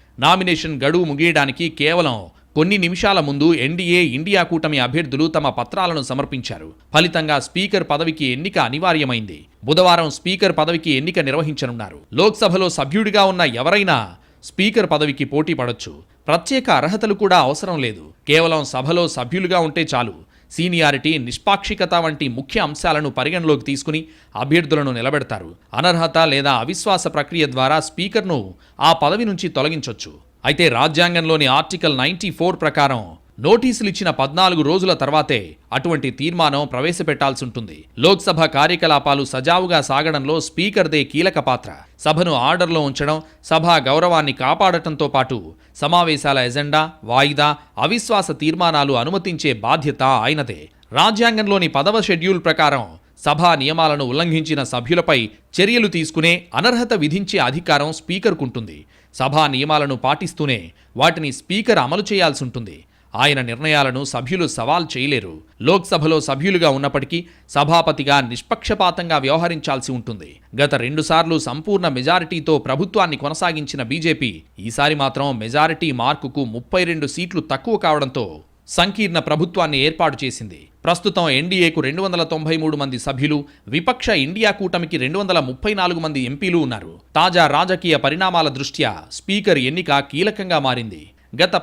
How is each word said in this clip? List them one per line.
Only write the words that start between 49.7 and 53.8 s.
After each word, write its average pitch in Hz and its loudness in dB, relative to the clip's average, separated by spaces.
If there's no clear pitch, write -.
ఆయనదే. 135 -4
రాజ్యాంగంలోని 208 2
పదవ 208 2
షెడ్యూల్ 175 0
ప్రకారం 143 2
సభా 156 4
నియమాలను 147 0